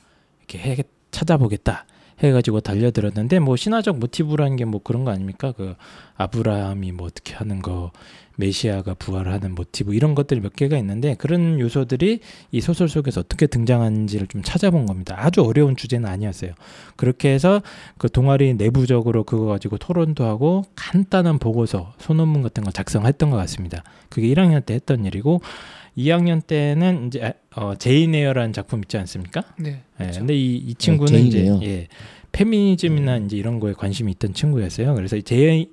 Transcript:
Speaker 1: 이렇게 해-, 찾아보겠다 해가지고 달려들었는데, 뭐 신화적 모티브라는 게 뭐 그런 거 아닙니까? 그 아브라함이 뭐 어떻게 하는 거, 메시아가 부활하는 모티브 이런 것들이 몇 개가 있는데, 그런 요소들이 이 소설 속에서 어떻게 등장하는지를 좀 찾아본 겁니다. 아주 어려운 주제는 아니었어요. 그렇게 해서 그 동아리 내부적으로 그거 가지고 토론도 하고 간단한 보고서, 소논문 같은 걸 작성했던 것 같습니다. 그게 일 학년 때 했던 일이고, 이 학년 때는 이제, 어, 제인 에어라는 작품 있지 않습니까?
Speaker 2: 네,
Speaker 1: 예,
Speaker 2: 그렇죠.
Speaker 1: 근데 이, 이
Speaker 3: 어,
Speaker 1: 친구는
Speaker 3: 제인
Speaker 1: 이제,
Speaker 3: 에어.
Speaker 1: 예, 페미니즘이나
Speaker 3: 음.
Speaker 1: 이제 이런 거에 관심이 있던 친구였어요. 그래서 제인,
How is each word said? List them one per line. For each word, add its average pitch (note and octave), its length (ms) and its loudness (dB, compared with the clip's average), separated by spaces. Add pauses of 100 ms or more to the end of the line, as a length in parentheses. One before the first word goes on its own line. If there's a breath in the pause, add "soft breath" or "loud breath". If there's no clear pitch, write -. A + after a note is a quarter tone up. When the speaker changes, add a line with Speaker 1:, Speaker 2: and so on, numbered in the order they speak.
(400 soft breath)
Speaker 1:
이렇게 - 200 -18
해-, B2+ 240 -4 (280)
찾아보겠다 C3 760 0 (340 soft breath)
해가지고 B2 420 2
달려들었는데, G#2+ 800 0
뭐 C3+ 160 2
신화적 G#3+ 440 0
모티브라는 D3 580 -2
게 A#2+ 80 -2
뭐 G#2 180 -4
그런 A#2+ 200 -2
거 B2+ 80 -2
아닙니까? G2 400 -6
그 F#2+ 240 -10 (420 loud breath)
아브라함이 G2 760 -2
뭐 F2 160 -10
어떻게 - 260 -16
하는 G#2 280 -6
거, F2+ 300 -6 (440 loud breath)
메시아가 G2 600 -4
부활하는 F#2+ 580 -6
모티브 F#2+ 400 -6
이런 C#3+ 220 2
것들이 C#3 240 0
몇 G2+ 160 -8
개가 C#3+ 220 0
있는데, A2+ 380 -2
그런 E3 440 0
요소들이 C3+ 600 0 (320 loud breath)
이 A#2 100 -2
소설 E3+ 260 0
속에서 C3+ 340 -2
어떻게 - 260 0
등장하는지를 A2 800 0
좀 G2+ 160 -8
찾아본 E3+ 420 2
겁니다. F#2 320 -6
아주 E3 240 2
어려운 C3 340 4
주제는 A#2 320 -4
아니었어요. F#2+ 440 -6 (440 loud breath)
그렇게 B2+ 380 0
해서 F3+ 280 4 (360 loud breath)
그 A#2+ 120 0
동아리 C3+ 440 4
내부적으로 A#2 720 2
그거 A2 220 -2
가지고 G#2 320 -4
토론도 D#3+ 460 -2
하고 C#3+ 400 0 (120)
간단한 F3 640 2
보고서, A2 580 -2
소논문 D#3 460 2
같은 A#2 200 -4
걸 G2 100 -2
작성했던 A#2+ 580 0
것 A#2+ 60 2
같습니다. F2+ 460 -6 (260 loud breath)
그게 A2+ 180 0
일 C#3 120 4
학년 D#3+ 220 4
때 A2+ 140 -4
했던 B2 280 -2
일이고, B2+ 380 0 (540 loud breath)
이 C3 140 0
학년 E3+ 320 2
때는 D3+ 640 0
이제, A#2 260 -4 (220)
어, G2+ 200 -4
제인 D#3 400 4
에어라는 B2+ 360 0
작품 G#2 300 -6
있지 - 160 -6
않습니까? F#2 460 -8 (160)
Speaker 2:
네, C#3 240 -10 (160)
Speaker 1:
예, - 60 -6
Speaker 2:
그렇죠. F2+ 160 -8
Speaker 1:
근데 C3+ 140 -2
이, B2+ 220 0
이 A#2+ 140 -8
Speaker 3:
어, A#2+ 80 -8
Speaker 1:
친구는 D3 340 4
Speaker 3:
제인 A#2+ 140 8
Speaker 1:
이제, G2+ 180 4
Speaker 3:
에어. G2 160 4
Speaker 1:
예, F#2+ 260 -6 (440 loud breath)
페미니즘이나 F3+ 840 2
Speaker 3:
음. G#2+ 100 -4
Speaker 1:
이제 G#2 100 -4
이런 A2+ 220 -2
거에 G#2 140 -2
관심이 G2 400 -4
있던 F#2 200 -4
친구였어요. B2+ 600 -2
그래서 G#2 260 -4
제인, D#3+ 520 4